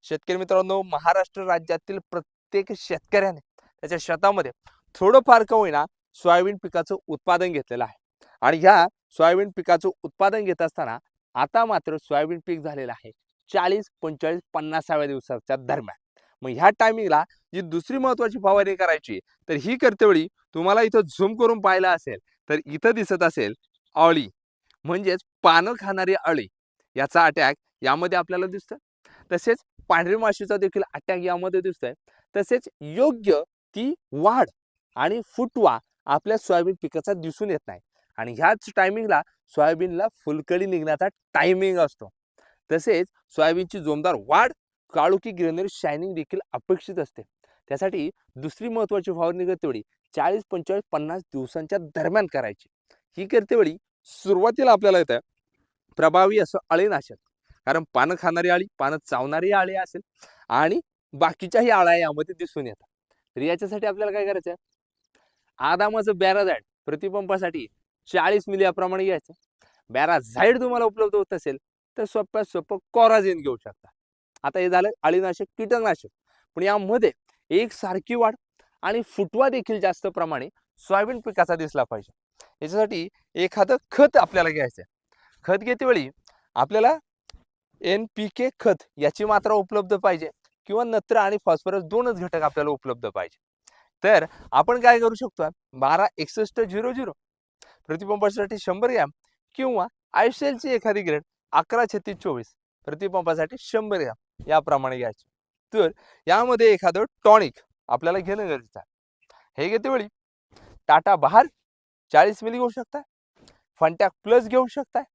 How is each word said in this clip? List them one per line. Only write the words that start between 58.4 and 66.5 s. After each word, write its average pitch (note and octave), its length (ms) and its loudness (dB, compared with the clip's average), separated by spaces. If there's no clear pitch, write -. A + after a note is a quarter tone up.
अळी, F3+ 160 2
पानं D3 200 -2
चावणारी D3+ 420 -2
अळी F#3+ 240 0
असेल F#3 260 -8
आणि D#3+ 300 0
बाकीच्याही E3+ 560 0
अळ्या F3+ 260 6
यामध्ये D#3+ 440 -2
दिसून D3+ 280 -10
येतात. - 200 -18
तर B2 60 -8
याच्यासाठी F#3+ 460 -4
आपल्याला G#3 240 -4
काय G3+ 140 -4
करायचं F#3+ 240 -6
आहे? F3 60 -10
आदामाचं G3+ 580 0
बॅराझाइड F#3+ 460 0